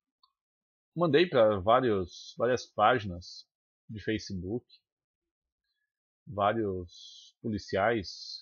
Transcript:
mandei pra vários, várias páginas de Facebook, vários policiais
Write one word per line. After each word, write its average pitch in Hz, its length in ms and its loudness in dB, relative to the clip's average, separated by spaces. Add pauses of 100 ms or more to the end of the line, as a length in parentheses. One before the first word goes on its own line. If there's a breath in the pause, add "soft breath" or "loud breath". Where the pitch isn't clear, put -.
(960)
mandei 165 320 4
pra 110 320 4
vários, 107 800 2
várias 120 280 0
páginas 104 800 0 (440)
de 107 120 -12
Facebook, 101 640 -6 (1600)
vários 101 1160 -4
policiais 104 1000 -4